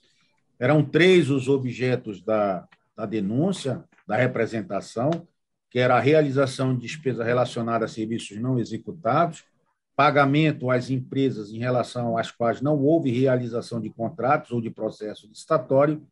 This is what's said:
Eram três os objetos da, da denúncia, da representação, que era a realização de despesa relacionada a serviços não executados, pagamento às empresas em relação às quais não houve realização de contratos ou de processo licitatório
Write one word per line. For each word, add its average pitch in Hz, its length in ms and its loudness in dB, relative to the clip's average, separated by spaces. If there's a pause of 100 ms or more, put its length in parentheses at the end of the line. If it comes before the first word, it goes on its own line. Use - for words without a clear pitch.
(580)
Eram 139 260 4
três 165 460 6
os 131 180 0
objetos 123 760 -2
da, 104 460 0 (260)
da 110 120 -8
denúncia, 123 760 -2 (240)
da 104 100 -2
representação, 113 920 -2 (600)
que 123 80 -4
era 123 180 4
a 117 40 4
realização 135 760 2
de 117 80 -4
despesa 117 420 -6
relacionada 117 600 0
a - 20 -4
serviços 110 480 -8
não 123 220 -2
executados, 110 840 -2 (520)
pagamento 143 760 2
às 123 200 0
empresas 127 600 -2
em 113 80 -12
relação 120 600 -2
às 110 120 -4
quais 117 300 -2
não 143 220 2
houve 147 280 4
realização 120 720 0
de 107 80 -6
contratos 117 600 -2
ou 120 100 -2
de 110 80 -6
processo 104 600 -10
licitatório 151 840 0